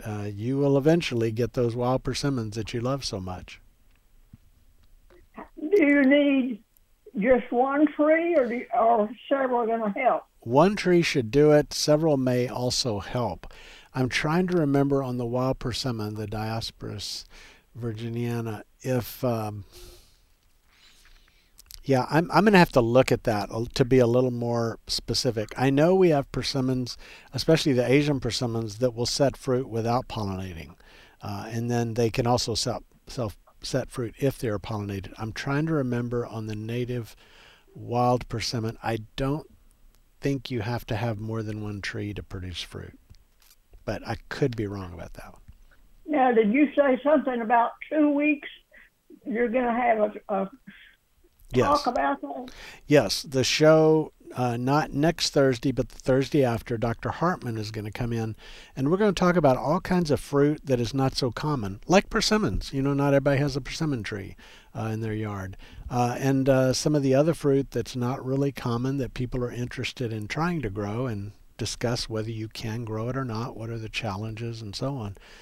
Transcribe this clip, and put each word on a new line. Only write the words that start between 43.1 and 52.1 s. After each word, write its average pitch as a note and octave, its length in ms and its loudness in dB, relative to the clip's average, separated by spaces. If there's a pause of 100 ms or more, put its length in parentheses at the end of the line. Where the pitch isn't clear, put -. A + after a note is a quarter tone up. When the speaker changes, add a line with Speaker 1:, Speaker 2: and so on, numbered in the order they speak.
Speaker 1:
but G#2 240 -6
I A2+ 100 -6 (120)
could C3 260 -2
be A2 120 -4
wrong F#2+ 260 -8
about E2+ 200 -14
that - 200 -16
one. - 80 -20 (640)
Speaker 2:
Now, C4 260 2
did A3 220 4
you C#4+ 220 4
say C4+ 280 4
something C4 380 2
about A#3 300 2 (180)
two D4+ 220 4
weeks? D4 380 0 (760)
You're A#3+ 240 0
gonna A#3+ 240 0
have A#3 240 2 (320)
a, G#3+ 40 -2
a G3 160 -2 (1000)
Speaker 1:
Yes. A#3+ 140 4 (180)
Speaker 2:
talk - 40 0
about C#4 340 -2